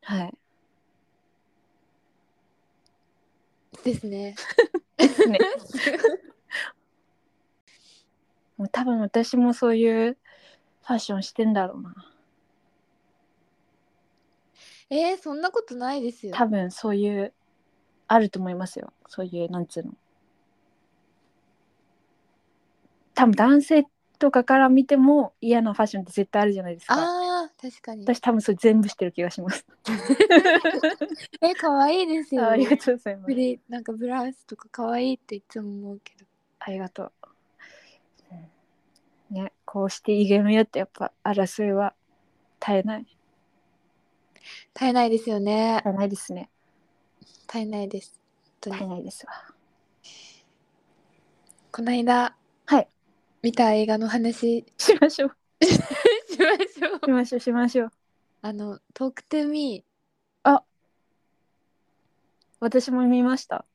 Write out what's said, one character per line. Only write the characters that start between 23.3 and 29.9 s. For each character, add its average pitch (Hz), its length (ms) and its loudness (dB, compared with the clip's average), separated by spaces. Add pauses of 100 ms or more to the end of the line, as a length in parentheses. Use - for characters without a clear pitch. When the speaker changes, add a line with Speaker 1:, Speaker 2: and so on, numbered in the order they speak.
Speaker 1:
男 277 260 6
性 294 240 4 (320)
と 285 120 4
か 247 140 2
か 262 140 4
ら 269 120 6
見 269 160 6
て 285 100 2
も 277 440 4
嫌 233 220 2
な 214 120 -2
フ - 60 -4
ァ - 40 4
ッ - 40 -2
シ - 100 -8
ョ - 20 -6
ン - 20 -8
っ 175 40 -10
て - 60 -20
絶 196 200 -4
対 208 100 2
あ 208 40 4
る 202 60 2
じ 196 60 -2
ゃ 190 40 -8
な 180 80 -10
い 175 40 -8
で 170 60 -20
す - 60 -20
か。 233 100 2
Speaker 2:
あ 349 600 -2
ー、 254 140 -14
確 - 120 -20
か 226 120 -14
に。 214 80 -16
Speaker 1:
私 240 160 0
多 247 140 0
分 226 80 2
そ 214 100 -4
れ 196 80 0
全 220 220 6
部 208 80 2
し - 60 -10
て - 100 -4
る 175 80 -4
気 170 100 -6
が 175 80 -4
し - 100 -14
ま 180 100 -6
す。 - 140 -8 (200)
Speaker 2:
<laughs> 330 1600 2